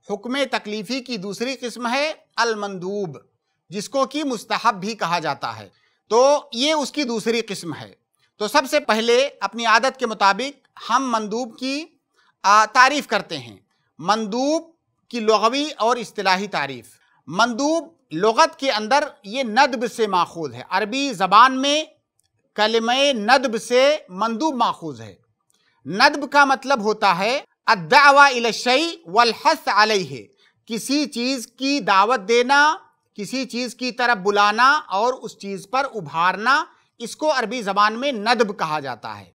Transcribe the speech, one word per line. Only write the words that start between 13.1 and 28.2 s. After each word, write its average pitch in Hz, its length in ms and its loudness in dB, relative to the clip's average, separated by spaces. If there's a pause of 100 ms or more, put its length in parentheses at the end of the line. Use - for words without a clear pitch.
हैं। 117 220 -14 (400)
मंदूब 233 720 -2 (400)
की 240 100 -8
लुग़वी 220 440 2 (160)
और 233 180 0
इस्तिलाही 190 500 -2
तारीफ़। 135 380 -8 (420)
मंदूब 247 600 0 (240)
लुग़त 226 460 2
के 269 100 -2
अंदर 240 400 0 (160)
ये 247 180 -6
नदब 247 440 2
से 214 200 -2
माखूज़ 170 440 -2
है। 120 200 -16
अरबी 220 420 -2
ज़बान 208 440 6
में 294 300 0 (680)
कलिमे 233 580 0
नदब 233 440 2
से 247 260 2 (280)
मंदूब 226 440 -2
माखूज़ 170 460 -4
है। 101 140 -18 (680)
नदब 277 420 0
का 285 180 4
मतलब 262 360 -2
होता 208 320 0
है 233 300 -2 (240)
अद्दावा 277 640 6